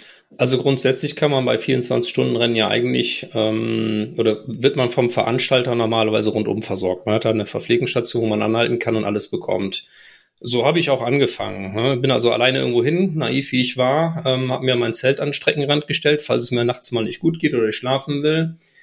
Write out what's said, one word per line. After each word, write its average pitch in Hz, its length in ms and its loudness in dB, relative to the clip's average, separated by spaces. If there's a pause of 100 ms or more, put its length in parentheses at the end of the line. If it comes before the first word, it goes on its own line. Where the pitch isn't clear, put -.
(360)
Also 127 220 2
grundsätzlich 131 580 0
kann 147 140 2
man 131 160 2
bei 117 100 2
vierundzwanzig-Stunden-Rennen 120 1000 0
ja 107 120 2
eigentlich, 120 640 -2
ähm, 110 840 -2
oder 113 280 0
wird 127 300 2
man 123 140 2
vom 123 180 2
Veranstalter 120 680 0
normalerweise 110 540 2
rundum 107 320 0
versorgt. 92 460 -4
Man 107 80 2
hat 113 100 2
da 113 60 2
eine 104 160 0
Verpflegungsstation, 120 760 0
wo 110 40 0
man 107 160 0
anhalten 117 360 0
kann 110 180 -2
und 104 100 -2
alles 104 240 -2
bekommt. 101 560 -4 (600)
So 120 200 0
habe 160 120 2
ich 151 120 0
auch 131 100 2
angefangen, 104 720 -2
ne? 127 220 0
Bin 127 140 0
also 117 200 2
alleine 123 280 2
irgendwo 123 260 0
hin, 175 300 0
naiv 135 380 -2
wie 127 100 2
ich - 160 -4
war, 156 480 0
ähm, 131 260 0
hab 139 80 -4
mir 131 160 2
mein 117 160 0
Zelt 139 280 2
an 143 80 -2
den 147 40 -4
Streckenrand 147 540 0
gestellt, 147 340 0
falls 120 220 0
es 120 80 -4
mir 120 140 2
nachts - 280 -2
mal 113 120 0
nicht 117 160 -6
gut 165 180 0
geht 151 160 0
oder 113 140 2
ich 107 80 -4
schlafen 139 460 -2
will, 160 340 0 (260)